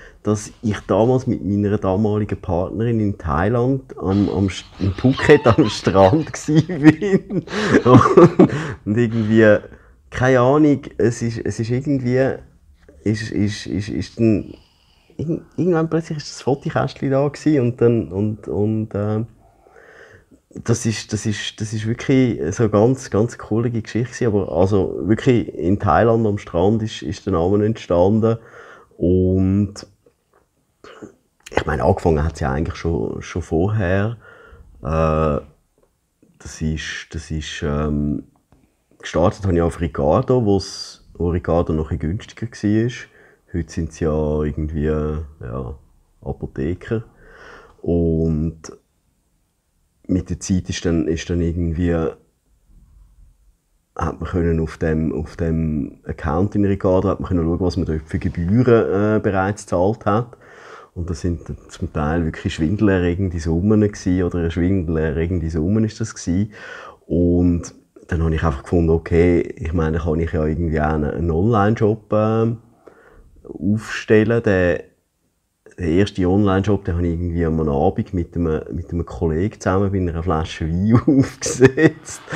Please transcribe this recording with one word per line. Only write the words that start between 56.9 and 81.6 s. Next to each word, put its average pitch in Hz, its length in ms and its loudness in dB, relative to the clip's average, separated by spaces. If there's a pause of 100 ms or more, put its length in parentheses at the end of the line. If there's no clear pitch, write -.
hat - 100 -2
man - 100 -6
können 87 140 0
schauen, 85 160 0
was 90 180 0
man 85 80 0
dort 78 200 -4
für - 140 -6
Gebühren, 104 1000 2
äh, - 20 0
bereits 98 460 -2
gezahlt 98 400 0
hat. 110 320 -2 (580)
Und 85 140 -6
das 85 120 -8
sind 82 260 -4
dann 71 100 -10 (120)
zum - 240 -10
Teil 80 320 -2
wirklich - 300 -6
schwindelerregende 90 840 0
Summen 87 420 2 (100)
gsi, 92 320 -2
oder 87 160 -2
eine 82 120 -2
schwindelerregende 82 1000 -2
Summen 87 340 0
ist 107 180 -6
das 110 140 -8
gsi. 98 340 -2 (560)
Und 87 680 0 (340)
dann 80 160 -2
habe 80 120 2
ich 78 80 -2
einfach 76 200 -2
gefunden, 85 260 2
okay, 85 520 4
ich - 320 -8
meine, 80 260 0
kann 80 200 -2
ich 82 120 -2
ja 78 140 0
irgendwie 80 340 -2
einen, 76 260 0
einen 85 260 -2
Online-Shop, 107 800 0
ähm, 110 460 0 (880)
aufstellen. 107 960 0
Der, 92 400 2 (920)
der 87 100 -4
erste 92 400 2
Online-Shop, 98 560 2
den 85 120 -4
habe 87 120 0
ich 85 60 -2
irgendwie 85 320 -2
am 80 140 0 (100)
Abend 73 440 0
mit 87 220 -4
einem, 82 260 -2 (120)
mit 85 180 -10
einem 85 140 -4
Kollegen 85 560 -2
zusammen 98 300 0
bei 98 80 -2
einer 82 240 -2
Flasche 80 440 -4
Wein 101 340 4
<laughs> 139 180 4
aufgesetzt. - 1040 2 (140)